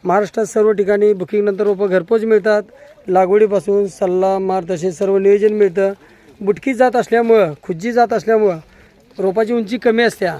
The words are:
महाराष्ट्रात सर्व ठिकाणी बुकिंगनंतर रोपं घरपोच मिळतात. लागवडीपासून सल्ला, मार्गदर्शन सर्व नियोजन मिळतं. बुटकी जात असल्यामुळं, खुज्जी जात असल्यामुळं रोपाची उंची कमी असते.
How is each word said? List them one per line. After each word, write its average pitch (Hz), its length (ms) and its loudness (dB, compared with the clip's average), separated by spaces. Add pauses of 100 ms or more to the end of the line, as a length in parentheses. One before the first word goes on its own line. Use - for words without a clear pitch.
महाराष्ट्रात 196 420 0
सर्व 214 260 0
ठिकाणी 208 400 2
बुकिंगनंतर 202 520 -2
रोपं 202 240 0
घरपोच 185 360 0
मिळतात. 214 380 0 (460)
लागवडीपासून 196 800 2
सल्ला, 190 500 -2
मार्गदर्शन 185 520 -4
सर्व 196 280 -2
नियोजन 202 360 2
मिळतं. 196 380 0 (480)
बुटकी 208 340 -2
जात 247 220 2
असल्यामुळं, 226 560 2 (100)
खुज्जी 190 300 -8
जात 226 200 2
असल्यामुळं 202 460 0 (600)
रोपाची 208 340 -2
उंची 226 260 -4
कमी 233 240 0
असते. 202 240 -2 (140)